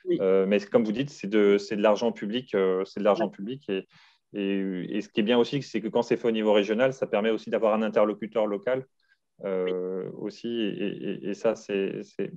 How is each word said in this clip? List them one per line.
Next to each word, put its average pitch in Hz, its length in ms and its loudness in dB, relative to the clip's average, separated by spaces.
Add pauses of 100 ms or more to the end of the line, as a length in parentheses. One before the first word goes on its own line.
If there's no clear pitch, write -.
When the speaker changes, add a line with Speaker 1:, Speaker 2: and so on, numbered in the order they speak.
Speaker 1:
Oui. 359 160 0
Speaker 2:
Euh, 95 240 4
mais 101 140 4
comme 113 260 2
vous 110 60 0
dites, 135 180 -4
c'est - 180 -12
de, 101 300 6
c'est 101 200 -4
de 104 40 -2
l'argent 107 300 4
public, 113 420 -6
euh, 95 320 2
c'est - 140 -10
de 98 60 0
l'argent 104 200 4
Speaker 1:
Ouais. 98 60 -4
Speaker 2:
public 117 380 -12
et, 95 180 -4 (460)
et, 98 640 -4
et 104 40 -4
ce - 80 -10
qui - 120 -2
est - 20 2
bien 226 160 4
aussi, 135 240 0
c'est - 180 -6
que 110 60 -4
quand 117 160 0
c'est 117 140 0
fait 123 100 -2
au 113 40 2
niveau 107 220 2
régional, 107 400 2
ça 127 140 -6
permet 110 240 0
aussi 110 180 -4
d'avoir 110 240 2
un 110 80 2
interlocuteur 107 640 0
local, 120 400 -2 (580)
euh, 92 600 -2
Speaker 1:
Oui. 98 240 -8
Speaker 2:
aussi, 104 200 -10
et, 117 220 -2
et, - 600 -6
et 101 40 -4
ça, 107 220 0
c'est, 98 480 -4
c'est, - 340 -8